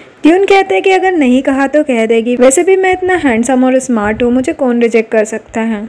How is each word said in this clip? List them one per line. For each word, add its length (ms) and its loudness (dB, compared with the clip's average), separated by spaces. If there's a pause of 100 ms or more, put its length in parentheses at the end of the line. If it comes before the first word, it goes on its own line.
(240)
ड्यून 220 4
कहते 300 2
हैं 80 0
कि 80 0
अगर 220 2
नहीं 300 2
कहा 240 -2
तो 160 0
कह 240 -2
देगी, 300 0
वैसे 260 4
भी 140 2
मैं 160 0
इतना 240 -2
handsome 480 0
और 140 2
smart 440 -4
हूँ, 100 0
मुझे 200 -2
कौन 300 -2
reject 300 0
कर 120 2
सकता 360 -8
है। 280 -6